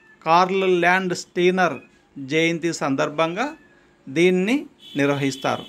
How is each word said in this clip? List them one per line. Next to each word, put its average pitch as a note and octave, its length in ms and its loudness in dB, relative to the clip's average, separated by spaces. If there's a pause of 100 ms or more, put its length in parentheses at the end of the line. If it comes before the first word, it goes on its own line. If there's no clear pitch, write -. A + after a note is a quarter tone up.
(240)
కార్ల్ F#3 560 2
ల్యాండ్ F3+ 340 2
స్టీనర్ F3+ 640 0 (400)
జయంతి D#3+ 560 -2
సందర్భంగా D3+ 760 -2 (600)
దీన్ని F#3 500 2 (400)
నిర్వహిస్తారు. C#3 720 -2